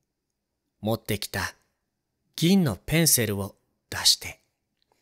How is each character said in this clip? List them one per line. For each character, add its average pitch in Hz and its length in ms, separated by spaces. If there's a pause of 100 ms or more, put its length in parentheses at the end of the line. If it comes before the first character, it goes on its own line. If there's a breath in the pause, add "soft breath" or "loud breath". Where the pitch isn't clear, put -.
(800)
持 110 140
っ - 80
て - 160
き - 80
た - 300 (800)
銀 185 260
の 127 140
ペ 160 240
ン 156 80
セ 113 180
ル 101 140
を 98 160 (340)
出 - 140
し - 120
て、 - 240 (600)